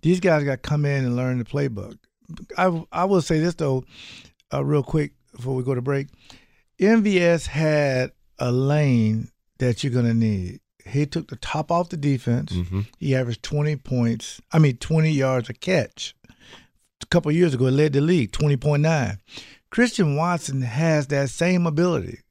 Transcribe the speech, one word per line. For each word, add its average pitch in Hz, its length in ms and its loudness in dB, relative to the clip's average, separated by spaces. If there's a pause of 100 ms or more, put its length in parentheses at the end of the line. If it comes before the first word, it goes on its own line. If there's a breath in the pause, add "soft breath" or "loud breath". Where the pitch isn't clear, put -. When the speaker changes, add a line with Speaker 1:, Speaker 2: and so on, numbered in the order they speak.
Speaker 1:
These 175 200 2
guys 160 240 4
got 135 180 -4
to - 60 -10
come 147 180 0
in 139 180 0
and 123 100 -2
learn 127 220 -2
the 123 80 -2
playbook." 113 540 -6 (580)
I, 175 340 0
I 170 140 -2
will 190 160 4
say 156 180 0
this, 170 180 0
though, 135 280 -2 (680 loud breath)
uh, 139 140 -2
real 143 180 2
quick 147 300 -2 (180)
before 127 240 -8
we 127 80 -4
go 131 120 -2
to 123 80 -4
break. 139 260 -2 (720 soft breath)
M 220 220 4
V 196 180 2
S 170 240 2
had 143 680 0 (260)
a 127 120 -2
lane 127 800 2 (300)
that 123 260 0
you're 131 80 -2
gonna 120 220 2
need. 104 460 -2 (260)
He 135 180 -2
took 156 240 -6
the - 80 -14
top - 340 -6
off 170 200 0
the 170 80 -8
defense. 135 540 -2
Speaker 2:
Mm-hmm. 90 280 -4 (180)
Speaker 1:
He 135 160 0
averaged 120 280 -4
twenty 147 340 -2
points, 117 640 -2 (100)
I 156 80 2
mean, 143 200 4
twenty 160 320 2
yards 131 400 0
a - 20 -10
catch. - 600 -4 (880 loud breath)
A - 80 -16
couple 165 200 2
years 165 220 4
ago, 127 140 2
it 127 60 2
led 147 200 2
the 139 80 2
league, 156 320 2
twenty 147 240 2
point 147 280 0
nine. 143 340 0 (520 loud breath)
Christian 208 460 2
Watson 156 460 -2
has 147 460 0
that 139 200 -2
same 175 380 0
ability 151 540 -2 (100)